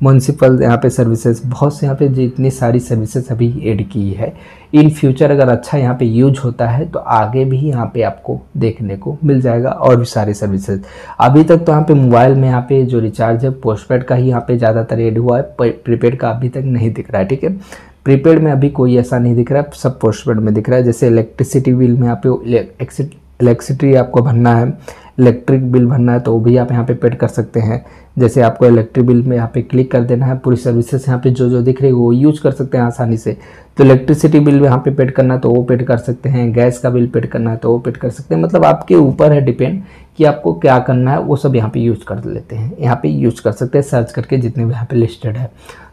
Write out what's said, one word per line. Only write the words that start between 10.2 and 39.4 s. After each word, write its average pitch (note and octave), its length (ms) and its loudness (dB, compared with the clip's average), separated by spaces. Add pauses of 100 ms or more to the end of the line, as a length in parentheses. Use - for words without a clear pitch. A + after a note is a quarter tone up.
services। G2 500 -4 (360)
अभी C3+ 240 6
तक E3+ 140 4
तो E3+ 140 0
यहाँ D3+ 120 2
पे D#3 120 2
mobile B2+ 400 4
में C3 120 2
यहाँ B2 140 0
पे C3+ 240 0
जो B2 140 -2
recharge A2+ 460 -2
है C3 80 0
postpaid B2 500 -4
का - 120 -2
ही B2+ 140 2
यहाँ A#2+ 120 0
पे B2 160 -2
ज़्यादातर A2+ 440 0
ऐड A2+ 160 0
हुआ A#2+ 200 0
है, C#3 60 -2
प-, A#2 300 -2 (120)
प्रीपेड A#2+ 340 0
का A#2+ 100 -2
अभी A#2+ 200 -4
तक C3+ 160 -8
नहीं A2+ 280 -2
दिख - 180 -12
रहा G2+ 100 -2
है। F#2+ 60 -2
ठीक - 160 -4
है, F#3+ 120 -4 (500)
प्रीपेड D3+ 340 4
में D#3 120 2
अभी C#3 200 0
कोई B2+ 260 2
ऐसा B2 220 0
नहीं A#2+ 160 0
दिख A#2+ 160 0
रहा C#3+ 100 2
है, D3 120 -10
सब - 260 -4
postpaid A2 400 -2
में G#2+ 140 0
दिख G#2+ 160 -2
रहा B2+ 80 2
है। B2+ 80 2
जैसे A#2+ 220 0
electricity B2+ 640 0
bill B2 240 2
में B2 60 0
यहाँ A#2 200 -2
पे C3 60 0 (160)
इले-, A#2 200 0 (160)
एक्सिट-, C#3 340 -8 (260)
electricity C3 540 2
आपको B2 260 2
भरना A#2+ 340 2
है, A#2+ 160 0 (480)
electric B2+ 520 2
bill B2 140 4
भरना B2 280 2
है A#2+ 60 0
तो A#2+ 140 -2
वो A#2 60 0
भी A#2 180 4
आप B2 140 0
यहाँ A#2 140 -2
पे B2 100 -2
पेड B2 220 0
कर A#2 100 -2
सकते A#2 320 -4
हैं। A2 260 -2 (320)
जैसे B2 240 2
आपको A2+ 240 2
electric A#2+ 420 2
bill B2 160 4
में B2+ 120 -2
यहाँ A#2 180 -2
पे B2 80 -2
click C3 300 -2
कर B2+ 100 2
देना B2 240 -2
है, C3 120 -2
पूरी B2+ 200 0
services A#2+ 500 -2
यहाँ B2+ 120 -2
पे B2+ 100 0
जो B2 200 0
जो B2 120 0
दिख B2+ 200 0
रही C#3 100 2
है B2 40 2
वो A#2+ 160 2
यूज़ D3 320 2
कर C3+ 80 2
सकते C3 260 -4
हैं A#2+ 60 0
आसानी A#2 340 -2
से। A2+ 180 -6 (420)
तो - 60 4
electricity D3+ 560 4
बिल C#3+ 240 4
यहाँ C3 140 4
पे C3+ 140 -2
paid C3 200 0
करना C3 220 0
है B2+ 60 -2
तो B2+ 100 0
वो A#2+ 140 2
paid B2 220 0
कर B2 120 0
सकते B2 320 -6
हैं, B2 240 0
gas B2 260 0
का B2+ 100 -2
bill B2 180 0
paid B2 200 -4
करना A2+ 240 -4
है A2+ 60 -6
तो A#2 140 -2
वो A#2+ 80 0
paid A#2+ 180 -6
कर D3 120 -6
सकते - 260 -6
हैं, E3 60 0
मतलब E3 240 2
आपके D#3 300 2
ऊपर D3 380 4
है C#3+ 80 2